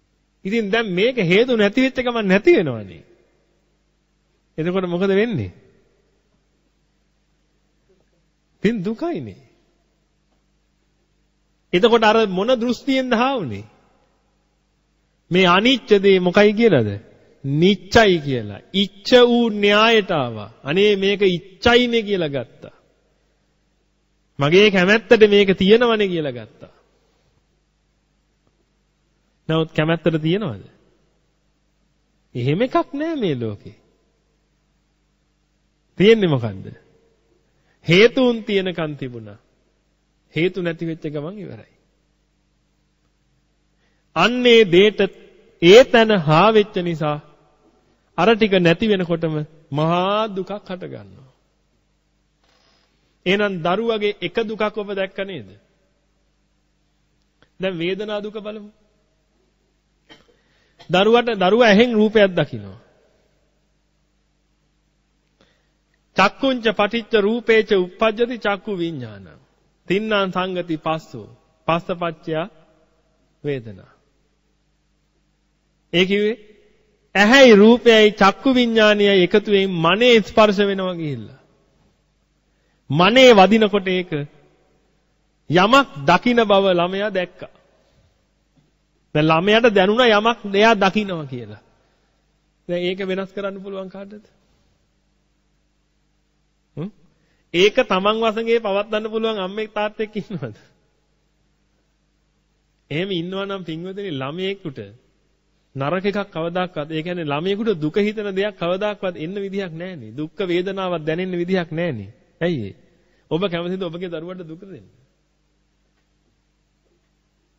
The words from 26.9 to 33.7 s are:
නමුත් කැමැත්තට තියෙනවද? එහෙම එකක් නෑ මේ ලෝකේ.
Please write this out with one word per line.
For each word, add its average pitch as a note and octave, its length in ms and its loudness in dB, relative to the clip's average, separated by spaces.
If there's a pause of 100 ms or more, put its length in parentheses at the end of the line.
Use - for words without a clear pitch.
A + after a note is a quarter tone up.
නමුත් D#3+ 240 -2
කැමැත්තට D#3+ 460 0
තියෙනවද? D#3+ 460 -4 (1700)
එහෙම C#3 280 -2
එකක් E4 280 -2
නෑ D#4 260 -6
මේ G3 200 -2
ලෝකේ. A2 400 -10 (2250)